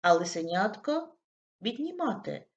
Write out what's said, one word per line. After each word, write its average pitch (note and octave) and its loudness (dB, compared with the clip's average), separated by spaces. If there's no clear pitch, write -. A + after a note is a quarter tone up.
а F3 6
лисенятко F3+ 0
віднімати. B3 -4